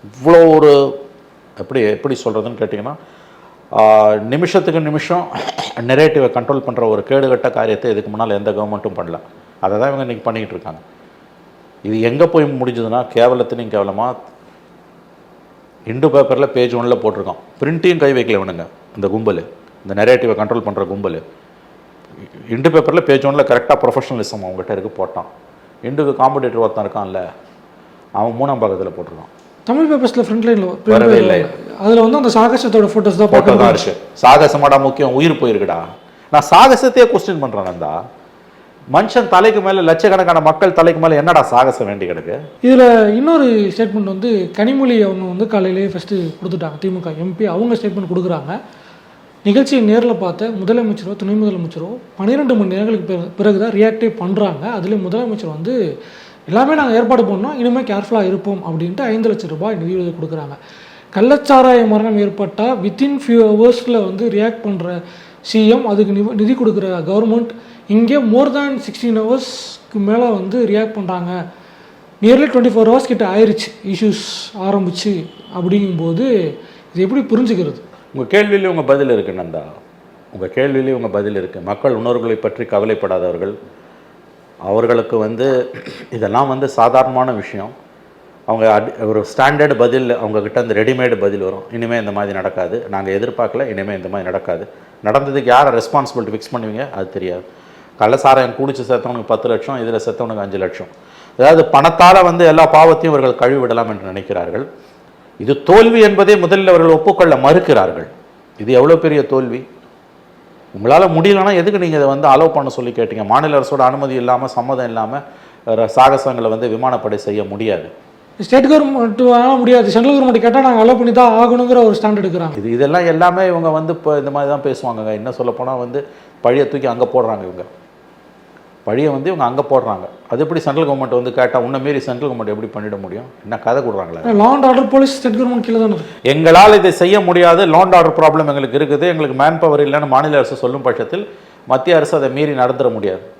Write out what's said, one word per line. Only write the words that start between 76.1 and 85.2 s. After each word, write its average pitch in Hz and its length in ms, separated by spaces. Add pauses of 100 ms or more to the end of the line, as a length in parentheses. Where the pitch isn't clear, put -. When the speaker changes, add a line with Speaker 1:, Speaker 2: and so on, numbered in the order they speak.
Speaker 2:
இது 185 140
எப்படி 262 120
புரிஞ்சுக்கிறது? 214 600 (340)
Speaker 1:
உங்க 131 140
கேள்வியிலே 202 380
உங்க 170 160
பதில் 139 280
இருக்கு 117 220
நந்தா, 85 300 (720)
உங்க 92 140
கேள்வியிலே 135 460
உங்க 117 160
பதில் 101 280
இருக்கு. 92 240
மக்கள் 104 340
உணர்வுகளை 113 420
பற்றி 113 280
கவலைப்படாதவர்கள், 98 920 (1040)
அவர்களுக்கு 113 600
வந்து 120 520 (420)